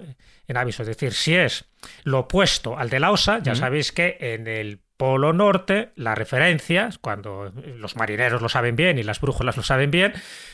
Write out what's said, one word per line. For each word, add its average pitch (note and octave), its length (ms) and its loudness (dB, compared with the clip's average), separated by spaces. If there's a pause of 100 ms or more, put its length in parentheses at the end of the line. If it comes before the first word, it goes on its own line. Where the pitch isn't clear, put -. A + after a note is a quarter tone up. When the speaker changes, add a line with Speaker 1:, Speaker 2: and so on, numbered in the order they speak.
(480)
Speaker 1:
en B2 100 -6
aviso. B2 240 -2
Es A2 60 -6
decir, A2+ 260 -4
si D#3+ 220 0
es D#3+ 300 0 (380)
lo C3+ 160 2
opuesto C3+ 600 0
al A#2+ 100 -4
de C3 120 0
la F3+ 100 4
osa, G#3 280 2
ya C#3 120 0
Speaker 2:
Ujú. A#2 80 0
Speaker 1:
sabéis C#3 320 0
que F3 300 0
en A2+ 260 -6
el G#2+ 320 -6 (160)
Polo C3+ 380 2
Norte, G3 600 2
la A2+ 200 -2
referencia, E3 760 2 (120)
cuando G2+ 500 -8 (240)
los A2 220 -10
marineros A2+ 440 0
lo A2+ 80 0
saben A#2+ 280 0
bien E3 200 4
y A#2 60 -2
las G#2 160 -4
brújulas B2+ 380 0
lo A2+ 60 -2
saben C#3 280 2
bien, F#3 220 4 (400)